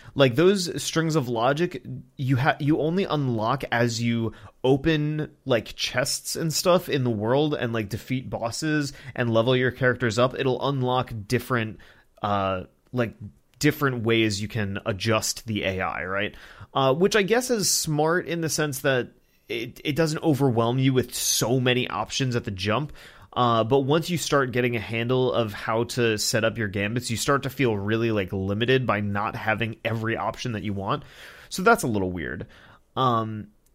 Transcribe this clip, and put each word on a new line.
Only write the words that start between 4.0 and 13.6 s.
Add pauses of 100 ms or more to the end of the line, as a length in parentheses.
you (320)
open, (140)
like,
chests
and
stuff
in
the
world
and,
like,
defeat
bosses (220)
and
level
your
characters
up.
It'll
unlock (160)
different, (440)
uh, (280)
like, (440)
different